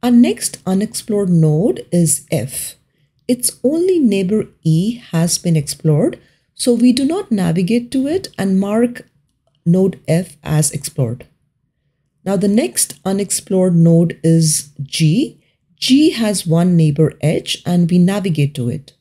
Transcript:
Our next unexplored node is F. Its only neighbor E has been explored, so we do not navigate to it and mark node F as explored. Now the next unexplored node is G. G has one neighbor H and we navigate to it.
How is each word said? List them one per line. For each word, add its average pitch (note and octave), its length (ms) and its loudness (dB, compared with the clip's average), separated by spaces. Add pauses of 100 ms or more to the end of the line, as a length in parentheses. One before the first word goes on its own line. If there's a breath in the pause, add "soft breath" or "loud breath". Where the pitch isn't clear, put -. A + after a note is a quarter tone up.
Our B3 100 0
next B3 540 2
unexplored G3+ 640 -4
node E3 600 0
is E3+ 400 0
F. - 440 -8 (520)
Its - 340 -4
only E4+ 380 0
neighbor G3+ 480 0 (160)
E F3+ 380 0 (100)
has E3 260 0
been E3 200 0
explored, D3+ 600 0 (380 soft breath)
so - 180 0
we A#3+ 200 4
do C4+ 120 0
not F#4 260 -4
navigate G3 600 -2
to C4+ 160 -2
it F#4 300 -4
and F#3+ 220 0
mark A3+ 480 -2 (580)
node F#3 420 2
F E3+ 340 -2
as D#3 300 -2
explored. - 560 -6 (960)
Now G3 120 -2
the G3 100 0
next B3 580 -2
unexplored F#3 680 -2
node E3 480 4
is E3 480 0 (100)
G. E3 540 -2 (400)
G D4 360 2
has G#3+ 340 -4
one F3 300 2
neighbor D#3 460 2
H - 440 -4
and F3 240 0
we F3 100 2
navigate F3 560 0
to A#2+ 120 -4
it. - 340 -8